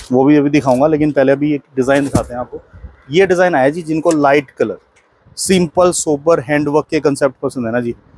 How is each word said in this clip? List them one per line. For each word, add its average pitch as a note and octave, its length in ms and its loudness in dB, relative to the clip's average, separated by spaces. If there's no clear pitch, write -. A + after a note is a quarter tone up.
वो B2+ 120 4
भी D3+ 120 4
अभी C#3+ 140 2
दिखाऊंगा, C3+ 360 0
लेकिन D3+ 260 0
पहले C3+ 200 2
अभी D3 220 -2
एक C#3 80 -6
design C#3 280 0
दिखाते B2 300 -4
हैं B2 60 -8
आपको। B2 200 -12
ये F3+ 160 2
design F3+ 280 2
आया C3 160 2
जी E3+ 140 -6
जिनको D#3+ 280 -2
light C#3+ 400 2
color, G#2+ 260 -4
simple F3+ 540 2
sober D#3 500 0
handwork D3 440 -2
के D#3 140 -2
concept C#3 380 0
पसंद B2+ 280 -6
है A2 60 -4
ना A#2+ 80 -2
जी, A#2+ 140 -6